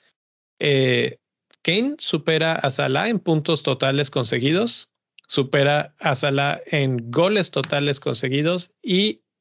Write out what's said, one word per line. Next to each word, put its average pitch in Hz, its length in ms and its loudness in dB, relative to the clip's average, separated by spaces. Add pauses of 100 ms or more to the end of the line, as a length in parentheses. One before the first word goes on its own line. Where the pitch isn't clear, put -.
(600)
Eh, 127 580 2 (440)
Kane 233 360 0
supera 160 560 0
a 139 160 0
Salah 143 380 0
en 226 100 0
puntos 156 440 0
totales 139 480 0
conseguidos, 147 800 -2 (360)
supera 143 720 0
a 151 160 0
Salah 139 520 0
en 131 440 -2
goles 180 400 2
totales 143 480 -2
conseguidos 147 720 -2 (120)
y 208 400 0 (180)